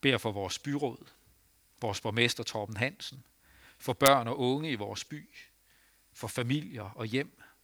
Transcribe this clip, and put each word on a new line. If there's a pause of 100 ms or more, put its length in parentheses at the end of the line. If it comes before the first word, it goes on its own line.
Beder
for
vores
byråd, (720)
vores
borgmester
Torben
Hansen, (540)
for
børn
og
unge
i
vores
by, (840)
for
familier
og
hjem. (220)